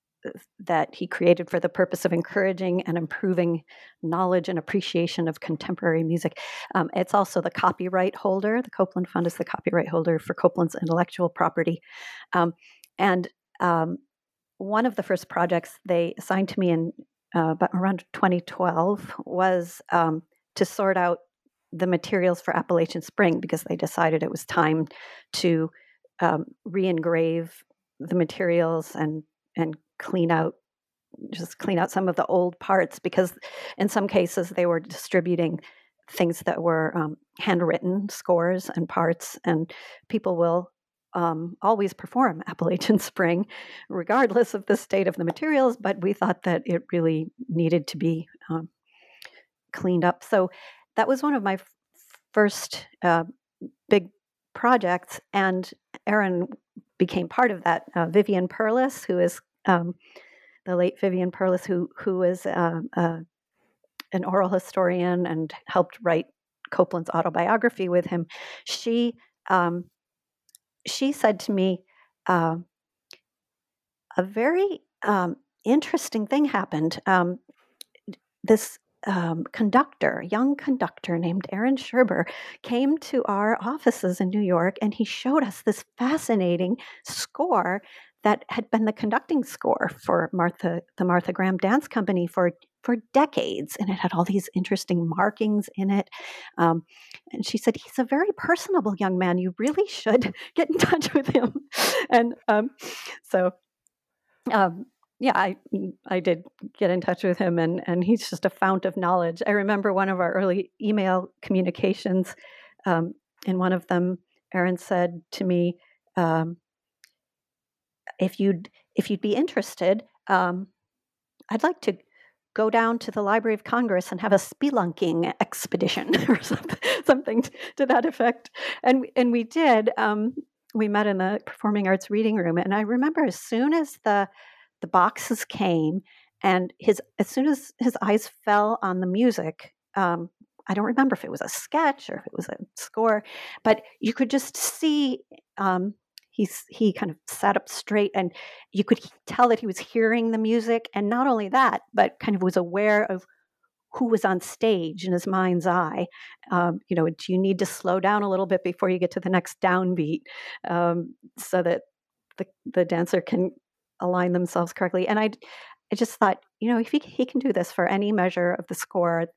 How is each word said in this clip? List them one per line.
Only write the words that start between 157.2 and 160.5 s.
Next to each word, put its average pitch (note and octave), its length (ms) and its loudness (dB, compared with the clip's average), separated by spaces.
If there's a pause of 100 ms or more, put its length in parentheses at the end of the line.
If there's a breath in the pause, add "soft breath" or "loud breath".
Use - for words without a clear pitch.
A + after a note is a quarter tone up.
you F#3 60 2
need F#3+ 200 2
to G3 60 0
slow F3+ 340 -2
down G3+ 220 2
a G3+ 80 -2
little F#3+ 160 0
bit F3+ 180 0
before F#3 260 -2
you F#3 100 0
get F3 120 0
to - 80 -6
the F#3 100 -4
next F3+ 300 -2
downbeat, F3+ 640 0 (460 loud breath)